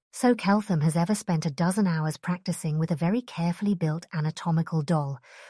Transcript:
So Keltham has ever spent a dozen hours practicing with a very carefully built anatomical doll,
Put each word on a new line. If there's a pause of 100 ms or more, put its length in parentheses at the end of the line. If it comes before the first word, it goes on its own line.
(120)
So
Keltham
has
ever
spent
a
dozen
hours
practicing
with
a
very
carefully
built
anatomical
doll, (320)